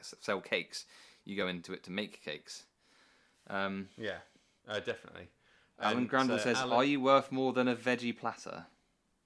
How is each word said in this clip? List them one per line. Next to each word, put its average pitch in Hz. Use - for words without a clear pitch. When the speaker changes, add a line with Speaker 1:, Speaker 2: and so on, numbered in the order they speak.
Speaker 1:
sell -
cakes. -
You 101
go 95
into 90
it -
to 90
make 101
cakes. -
Um, 98
Speaker 2:
Yeah, 98
uh, 107
definitely. 90
Speaker 1:
Alan 107
Speaker 2:
And 120
Speaker 1:
Grandel 127
Speaker 2:
so 107
Speaker 1:
says, 120
Speaker 2:
Alan 127
Speaker 1:
"Are 127
you 143
worth 135
more 131
than 123
a 123
veggie 120
platter?" -